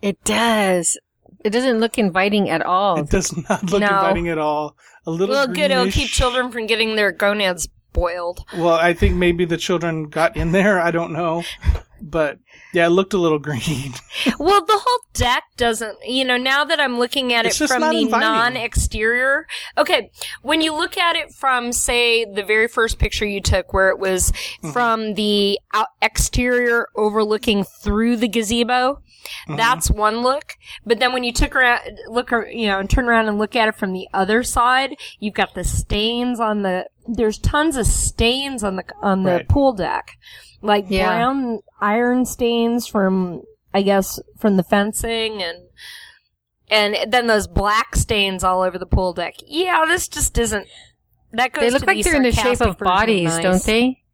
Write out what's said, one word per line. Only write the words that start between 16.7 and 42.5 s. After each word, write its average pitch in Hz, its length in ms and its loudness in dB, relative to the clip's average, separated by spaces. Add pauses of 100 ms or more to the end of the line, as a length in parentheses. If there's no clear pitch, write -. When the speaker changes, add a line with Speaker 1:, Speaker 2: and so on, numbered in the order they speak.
Speaker 3:
I'm 247 180 0
looking 247 340 -2
at 226 140 2
Speaker 2:
It's 226 100 0
Speaker 3:
it - 20 -4
Speaker 2:
just 302 140 0
Speaker 3:
from 247 80 2
Speaker 2:
not 311 120 2
Speaker 3:
the 330 100 2
Speaker 2:
inviting. 233 260 2
Speaker 3:
non-exterior. 240 1160 0 (300)
Okay, 294 340 0 (320)
when 311 200 0
you 320 100 -2
look 330 240 -4
at 339 200 0
it 311 160 -8
from, 247 400 -2
say, 240 520 0
the 202 200 -6
very 214 240 2
first 226 300 -2
picture 214 280 0
you 202 140 -4
took 185 320 -2
where 190 180 4
it - 80 0
was 185 320 0
Speaker 2:
Mm-hmm. - 400 -6
Speaker 3:
from 220 440 0
the 208 440 0 (160)
out-, 214 140 0 (120)
exterior 240 840 0 (100)
overlooking 214 680 0
through 220 520 0
the 226 120 0
gazebo, 233 720 0 (460)
Speaker 2:
Mm-hmm. 151 100 -8
Speaker 3:
that's 160 340 0
one 214 320 0
look. 262 320 -2 (320)
But 220 120 2
then 247 140 2
when 247 120 -2
you 240 80 -2
took 277 220 -2
around, 247 280 4 (260)
look 240 240 -2
ar-, 226 140 -2
you 226 220 -4
know, 196 120 0
and 196 80 -6
turn 254 180 2
around 226 220 2
and 208 100 -2
look 208 160 -2
at 220 140 2
it 214 80 -2
from 196 160 -4
the 185 220 -8
other 196 280 2
side, 254 540 0 (220)
you've 208 160 -6
got 190 200 -2
the 180 80 -8
stains 233 800 -2
on 214 220 0
the 185 240 -2 (200)
there's 214 320 -2
tons 294 380 0
of 220 100 0
stains 254 800 0
on 190 120 -2
the, 185 80 -8 (180)
on 190 220 2
the 185 80 2
Speaker 2:
Right. 175 160 -2
Speaker 3:
pool 269 240 4
deck. - 440 -6 (460)
Like 208 260 2
Speaker 1:
Yeah. 190 180 2
Speaker 3:
brown 233 540 0 (200)
iron 240 460 2
stains 233 600 0